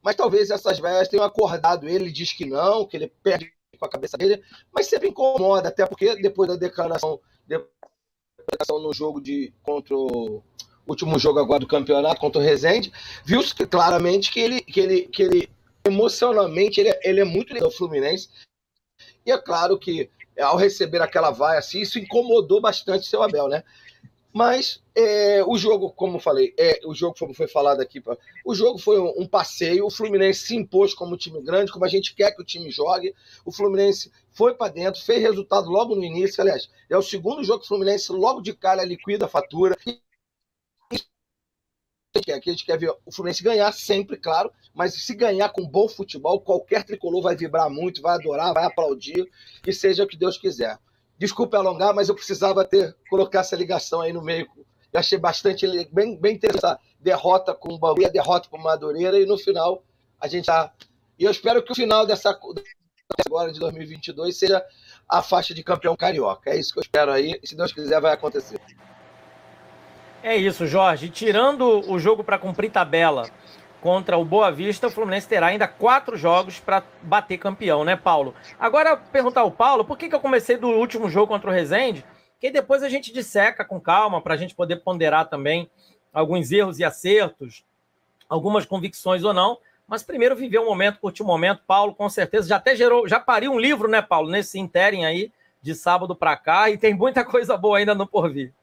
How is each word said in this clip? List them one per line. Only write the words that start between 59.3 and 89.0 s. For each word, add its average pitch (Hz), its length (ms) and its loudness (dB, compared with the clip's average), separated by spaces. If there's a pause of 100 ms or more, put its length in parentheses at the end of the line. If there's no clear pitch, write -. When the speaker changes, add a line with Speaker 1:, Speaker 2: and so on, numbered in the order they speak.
Speaker 1:
final 180 460 -2 (340)
a 147 120 -8
gente 170 160 -6
tá, 160 280 2 (440)
e 180 80 0
eu 208 60 4
espero 233 300 2
que 247 120 -10
o - 20 -4
final 220 300 2
dessa, 202 340 -2 (880)
agora 165 240 -4
de 151 80 -16
dois 165 140 -6
mil 160 100 -12
e - 20 -10
vinte 156 220 -16
e - 60 -12
dois 175 240 -6
seja 185 280 2 (440)
a 170 120 2
faixa 175 320 -2
de 160 80 -14
campeão 170 320 -2
carioca. 143 580 -2
É 151 60 0
isso - 140 -4
que - 80 -6
eu - 40 -6
espero 147 280 2
aí, 143 320 0
e - 20 -20
se - 80 -14
Deus 170 200 -6
quiser 151 260 0
vai 151 140 2
acontecer. 147 440 -6 (1700)
Speaker 2:
É 226 140 0
isso, 190 300 0
Jorge. 170 420 2
Tirando 226 720 2 (100)
o 185 80 0
jogo 214 240 2
pra 190 160 0
cumprir 196 320 -6
tabela, 156 580 2 (520)
contra 180 360 2
o 170 80 2
Boa 190 260 4
Vista, 190 360 -4
o - 40 -2
Fluminense 202 360 -4
terá 175 200 2
ainda 202 200 0
quatro 247 500 0
jogos 175 420 0
pra 190 240 0 (180)
bater 185 360 0
campeão, 180 480 0
né, 185 100 2
Paulo? 151 400 0 (240)
Agora, 302 380 4
perguntar 247 440 0
ao 208 100 2
Paulo, 247 340 2
por 285 120 -10
que 330 120 -12
que 320 60 0
eu 277 40 0
comecei 247 380 2
do 233 100 -2
último 226 420 0
jogo 202 180 4
contra 202 220 -4
o 185 40 0
Resende, 180 520 0 (340)
que 262 120 -2
depois 277 320 2
a 277 60 -4
gente 262 220 -6
disseca 220 520 0
com 185 160 -8
calma, 185 420 2
pra 160 160 -2
gente 175 180 -10
poder 175 220 -2
ponderar 160 520 2
também 156 400 -4 (440)
alguns 156 380 0
erros 190 280 2
e 170 40 0
acertos, 170 800 0 (640)
algumas 190 380 -2
convicções 185 580 -4